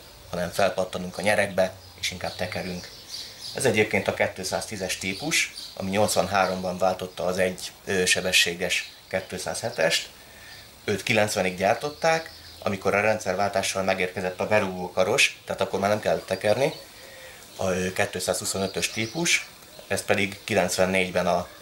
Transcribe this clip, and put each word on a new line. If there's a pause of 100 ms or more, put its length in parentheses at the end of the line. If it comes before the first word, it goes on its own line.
(300)
hanem
felpattanunk
a
nyerekbe, (260)
és
inkább
tekerünk. (640)
Ez
egyébként
a
kétszáztízes
típus, (220)
ami
nyolcvanháromban
váltotta
az
egy, (120)
ö,
sebességes (160)
kétszázhetest. (760)
Őt
kilencvenig
gyártották, (320)
amikor
a
rendszerváltással
megérkezett
a
berúgó
karos,
tehát
akkor
már
nem
kellett
tekerni, (840)
a,
ö,
kétszázhuszonötös
típus, (400)
ez
pedig
kilencvennégyben
a, (140)